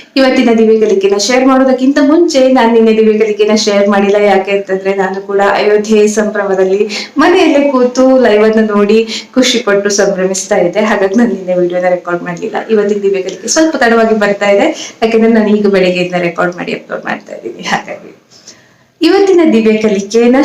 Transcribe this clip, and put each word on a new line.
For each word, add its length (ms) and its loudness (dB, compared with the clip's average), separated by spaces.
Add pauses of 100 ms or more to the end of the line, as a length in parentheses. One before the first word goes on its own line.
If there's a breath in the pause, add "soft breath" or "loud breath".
(160 loud breath)
ಇವತ್ತಿನ 320 2 (100)
ದಿವ್ಯ 220 4
ಕಲಿಕೆನ 360 0
ಶೇರ್ 300 0
ಮಾಡೋದಕ್ಕಿಂತ 560 2
ಮುಂಚೆ, 500 2
ನಾನು 200 2
ನಿನ್ನೆ 240 4
ದಿವ್ಯ 220 2
ಕಲಿಕೆನ 360 0
ಶೇರ್ 340 0
ಮಾಡಿಲ್ಲ. 280 0
ಯಾಕೆ 340 0
ಅಂತಂದ್ರೆ, 440 -4
ನಾನು 320 -4
ಕೂಡ 140 -2 (100)
ಅಯೋಧ್ಯೆ 580 2
ಸಂಭ್ರಮದಲ್ಲಿ 800 0 (300 loud breath)
ಮನೆಯಲ್ಲೇ 520 2
ಕೂತು 480 2
ಲೈವ್ 260 2
ಅನ್ನು 300 0
ನೋಡಿ 340 2 (260 loud breath)
ಖುಷಿ 240 0
ಪಟ್ಟು 320 -2
ಸಂಭ್ರಮಿಸ್ತಾ 680 -2
ಇದ್ದೆ. 240 -2
ಹಾಗಾಗಿ 340 -2
ನಾನು 180 2
ನಿನ್ನೆ 220 -6
ವಿಡಿಯೋನ 360 -2
ರೆಕಾರ್ಡ್ 320 -4
ಮಾಡ್ಲಿಲ್ಲ. 340 -10 (140)
ಇವತ್ತಿನ 320 0
ದಿವ್ಯ 200 -2
ಕಲಿಕೆ 260 -10
ಸ್ವಲ್ಪ 280 0
ತಡವಾಗಿ 440 0
ಬರ್ತಾ 300 -2
ಇದೆ, 520 -2
ಯಾಕೆಂದ್ರೆ 300 2
ನಾನು 160 2
ಈಗ 180 0
ಬೆಳಗ್ಗೆಯಿಂದ 480 0
ರೆಕಾರ್ಡ್ 420 -4
ಮಾಡಿ 160 -10
ಅಪ್ಲೋಡ್ 320 -12
ಮಾಡ್ತಾ 300 -12
ಇದ್ದೀನಿ. 280 -14
ಹಾಗಾಗಿ 540 -10 (880 soft breath)
ಇವತ್ತಿನ 380 4 (120)
ದಿವ್ಯ 240 2
ಕಲಿಕೆನ 680 0